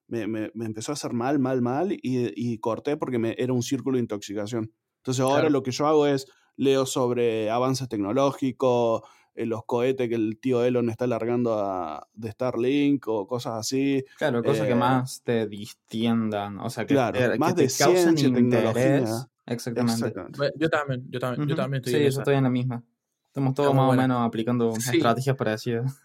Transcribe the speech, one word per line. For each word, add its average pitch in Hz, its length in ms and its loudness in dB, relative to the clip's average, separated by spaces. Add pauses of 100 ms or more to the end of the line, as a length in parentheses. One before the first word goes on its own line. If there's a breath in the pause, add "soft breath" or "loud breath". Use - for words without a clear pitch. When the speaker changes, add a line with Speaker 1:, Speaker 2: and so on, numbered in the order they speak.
Speaker 1:
me, 113 200 -4
me, 110 260 -4
me 113 120 -6
empezó 110 260 -8
a - 20 -4
hacer 139 200 -6
mal, 127 260 0
mal, 131 220 0
mal. 143 300 0
Y, - 120 -6
y 120 560 -2
corté 120 380 -2
porque 131 220 -2
me, 113 180 -2
era 127 160 -2
un 120 100 0
círculo 131 340 -2
de 120 60 2
intoxicación. 107 680 -6 (260)
Entonces 131 240 -4
ahora 135 200 4
Speaker 2:
Claro. 160 120 2
Speaker 1:
lo 135 100 2
que 127 80 -4
yo 147 160 -2
hago 151 200 4
es, 139 200 0 (280 soft breath)
leo 135 300 2
sobre 120 640 0
avances 127 400 0
tecnológicos, 120 1120 0 (320 loud breath)
eh, 113 120 -6
los 110 200 -6
cohetes 127 420 0
que 113 80 -2
el 110 240 -2
tío 123 240 0
Elon 123 260 2
está 120 180 -4
largando 120 520 0
a, 90 540 -6
de 110 180 -10
Starlink 127 760 0
o 107 200 -4
cosas 123 280 -6
así. 135 500 -2 (120)
Speaker 3:
Claro, 127 260 0
cosas 110 240 2
que 123 60 2
Speaker 1:
Eh, - 20 4
Speaker 3:
más 127 480 0
te 113 240 0
distiendan, 104 1120 -2
o 113 100 -6
sea, 117 160 -6
que - 80 2
Speaker 1:
claro, 123 260 2
Speaker 3:
te, 123 140 4
que 117 60 -2
Speaker 1:
más 170 160 2
Speaker 3:
te 165 80 2
Speaker 1:
de 131 40 4 (100)
Speaker 3:
causen 170 400 4
Speaker 1:
ciencia 139 100 4
y 123 120 2
Speaker 3:
interés. 117 340 4
Speaker 1:
tecnología. 127 540 2 (200)
Speaker 3:
Exactamente. 120 460 -2
Speaker 1:
Exactamente. 110 440 -6
Speaker 2:
Bueno, 139 200 -2
yo 160 120 0
también, 139 400 -2
yo - 100 -6
también, 131 280 -2
yo 147 60 0
Speaker 3:
Ujú. 160 80 0
Speaker 2:
también 135 200 -2
estoy 127 100 -4
Speaker 3:
Sí, 151 60 2
Speaker 2:
en 147 60 4
Speaker 3:
yo 139 60 6
Speaker 2:
esa. 135 120 -2
Speaker 3:
estoy 139 140 2
en 135 80 2
la 131 60 4
misma. 123 340 -2 (440)
Estamos 135 260 -2
todos 143 140 2
Speaker 2:
Estamos 139 80 4
Speaker 3:
más 135 80 6
o 131 40 6
Speaker 2:
buenas. 131 200 4
Speaker 3:
menos 120 180 2
aplicando 117 540 0
Speaker 2:
Sí. 127 180 0
Speaker 3:
estrategias 127 380 2
parecidas. 117 680 -4